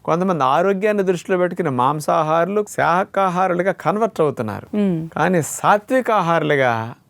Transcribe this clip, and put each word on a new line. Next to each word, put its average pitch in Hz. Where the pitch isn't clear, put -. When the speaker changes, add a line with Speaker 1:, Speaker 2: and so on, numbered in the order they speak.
Speaker 1:
కొంతమంది 170
ఆరోగ్యాన్ని 196
దృష్టిలో 185
పెట్టుకుని 180
మాంసాహారులు 160
శాకాహారులుగా 180
కన్వర్ట్ 202
అవుతున్నారు. 113
Speaker 2:
మ్మ్. 170
Speaker 1:
కానీ 165
సాత్విక 208
ఆహారులుగా 147